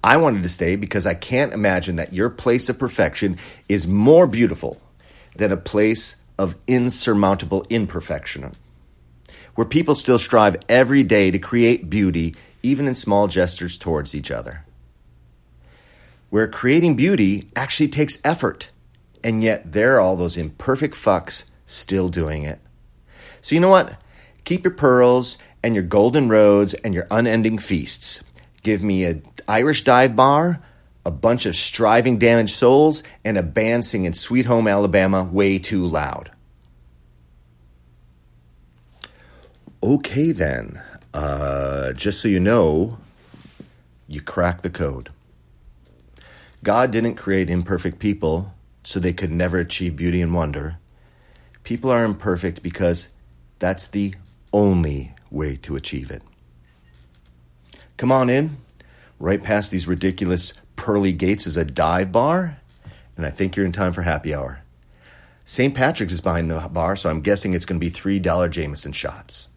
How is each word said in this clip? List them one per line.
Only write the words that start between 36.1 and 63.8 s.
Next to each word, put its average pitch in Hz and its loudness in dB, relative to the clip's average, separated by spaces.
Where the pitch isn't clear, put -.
Okay 143 0
then, 69 -4
uh, 69 -4
just 98 -4
so 113 0
you 98 2
know, 98 2
you 73 -12
cracked 87 -2
the 92 -4
code. 69 -6
God 120 2
didn't 113 0
create 95 -2
imperfect 90 -2
people 95 -2
so - -6
they 87 -2
could 85 -6
never 87 0
achieve 85 -4
beauty 87 -2
and 85 -2
wonder. 78 -4
People 117 -4
are 120 2
imperfect 92 -4
because 87 -2
that's 92 -4
the 101 -4
only 80 2
way 73 -6
to 69 -10
achieve 65 -10
it. 64 -14
Come 127 0
on 127 2
in. 143 0
Right 98 0
past 104 -2
these 90 -4
ridiculous 90 -2
pearly 101 0
gates 92 -2
is 80 -4
a 82 0
dive 82 -2
bar, 151 0
and 82 -8
I 73 -6
think 92 -4
you're 98 -2
in 87 -4
time 92 -2